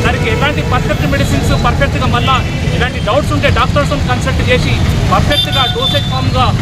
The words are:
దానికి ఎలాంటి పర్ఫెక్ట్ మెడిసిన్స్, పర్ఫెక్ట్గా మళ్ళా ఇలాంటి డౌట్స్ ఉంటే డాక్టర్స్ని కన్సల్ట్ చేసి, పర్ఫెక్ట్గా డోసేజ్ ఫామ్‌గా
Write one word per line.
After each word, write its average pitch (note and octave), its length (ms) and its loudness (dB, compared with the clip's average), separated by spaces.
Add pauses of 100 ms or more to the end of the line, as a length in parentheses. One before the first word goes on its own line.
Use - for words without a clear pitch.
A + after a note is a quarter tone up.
దానికి A#3+ 300 0
ఎలాంటి C#4+ 280 -2 (120)
పర్ఫెక్ట్ C#4+ 400 0
మెడిసిన్స్, C4+ 380 0 (140)
పర్ఫెక్ట్గా C4 480 0
మళ్ళా A#3+ 220 2 (400)
ఇలాంటి B3 320 -2
డౌట్స్ C#4+ 280 0
ఉంటే C#4+ 220 2
డాక్టర్స్ని - 520 0
కన్సల్ట్ - 400 0
చేసి, - 220 2 (400)
పర్ఫెక్ట్గా C#4+ 520 0 (120)
డోసేజ్ C#4 360 -2
ఫామ్‌గా B3+ 340 0 (160)